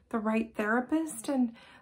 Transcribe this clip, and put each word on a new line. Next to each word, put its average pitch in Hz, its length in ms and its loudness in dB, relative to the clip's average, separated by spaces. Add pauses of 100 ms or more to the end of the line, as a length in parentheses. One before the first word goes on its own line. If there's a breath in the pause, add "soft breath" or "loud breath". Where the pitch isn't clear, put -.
(100)
the 233 80 -2
right 220 360 0
therapist, 247 720 0
and, 254 280 2 (260 loud breath)